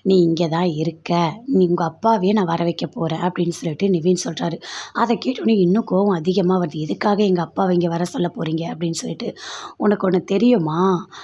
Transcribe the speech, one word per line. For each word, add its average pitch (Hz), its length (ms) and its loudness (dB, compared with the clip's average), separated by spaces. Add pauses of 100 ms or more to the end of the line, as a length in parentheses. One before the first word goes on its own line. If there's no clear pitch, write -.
நீ 190 180 6
இங்க 165 280 2
தான் 165 160 0
இருக்க, 165 800 -2
நீ, 185 220 4
உங்க 175 160 2
அப்பாவையே 196 480 2
நான் 208 120 2
வர 170 200 -2
வைக்க 170 220 -2
போறேன்" 160 340 -4
அப்படின்னு 175 280 0
சொல்லிட்டு 170 400 -2
நிவின் 180 360 2
சொல்றாரு. 165 360 -6 (320)
அதை 220 320 0
கேட்டோன்னே 240 340 0
இன்னும் 185 320 2
கோவம் 190 240 2
அதிகமா 180 440 0
வருது. 165 140 -2
"எதுக்காக 190 500 -2
எங்க 185 200 2
அப்பாவை 185 320 0
இங்க 175 140 2
வர 170 160 -2
சொல்ல 175 320 -4
போறீங்க?" 160 260 -4
அப்படின்னு 165 400 -6
சொல்லிட்டு. 165 320 -8 (420)
"உனக்கு 202 340 0
ஒண்ணு 180 140 0
தெரியுமா? 185 840 2 (160)